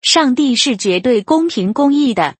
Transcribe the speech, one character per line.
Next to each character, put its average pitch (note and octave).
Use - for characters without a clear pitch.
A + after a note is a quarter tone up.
上 C#4+
帝 C4+
是 A#3+
绝 F#3
对 A#3
公 D#4+
平 G3+
公 C#4+
义 C#4+
的 D#3